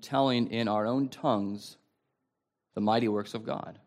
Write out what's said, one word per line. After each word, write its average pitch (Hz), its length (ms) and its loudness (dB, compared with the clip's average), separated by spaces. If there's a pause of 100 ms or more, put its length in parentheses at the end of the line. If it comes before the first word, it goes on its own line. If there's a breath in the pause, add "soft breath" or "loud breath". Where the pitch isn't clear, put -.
telling 131 460 2
in 113 200 0
our 107 200 2
own 131 220 0
tongues 101 680 -2 (960)
the - 60 -4
mighty 110 300 2
works 104 240 -2
of 110 120 -6
God. - 420 -8